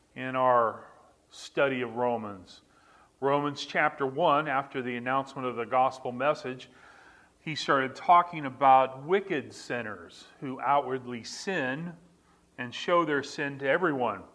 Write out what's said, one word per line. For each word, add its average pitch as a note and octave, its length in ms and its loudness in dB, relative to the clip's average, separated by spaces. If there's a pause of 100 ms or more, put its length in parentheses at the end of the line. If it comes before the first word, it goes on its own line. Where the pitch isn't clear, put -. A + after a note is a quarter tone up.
(160)
in C3 200 -6
our A#2+ 520 4 (420)
study C3+ 520 0
of A#2 160 -6
Romans. A2 640 -4 (560)
Romans C#3+ 440 0
chapter D3+ 440 0
one, D3+ 400 2
after C#3 340 -4
the B2 160 -4
announcement C3 500 -4
of A#2+ 80 -6
the A#2 100 -4
gospel B2+ 460 0
message, C3 560 -4 (720)
he D#3+ 140 -8
started C3+ 420 0
talking F3 520 4
about C3 560 4
wicked D#3 500 -2
sinners G#2+ 720 -10 (140)
who C3 220 -10
outwardly B2 600 0
sin D#3+ 720 -6 (640)
and B2 160 -8
show E3+ 320 2
their D3 160 0
sin C#3+ 380 -6
to C#3 100 0
everyone. C3+ 540 0 (120)